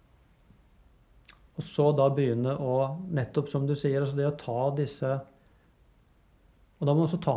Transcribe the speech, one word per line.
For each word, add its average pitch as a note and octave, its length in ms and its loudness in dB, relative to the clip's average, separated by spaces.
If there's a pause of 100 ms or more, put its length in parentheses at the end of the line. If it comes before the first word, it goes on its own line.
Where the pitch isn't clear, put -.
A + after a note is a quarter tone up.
(1600)
Og D#3 80 -8
så D3 260 2
da C#3 160 6
begynne C3 460 0
å, C3 220 -2 (360)
nettopp C#3 380 -2
som C#3 160 0
du C#3+ 100 0
sier, C#3 240 0
altså C#3+ 160 -2
det C#3+ 140 0
å D3 80 -6
ta A#2+ 220 -4 (180)
disse, C3+ 320 -2 (1700)
og D#3+ 80 0
da C#3+ 80 4
må E3 80 4
man D#3+ 60 4
også E3+ 140 -2
ta C3 140 2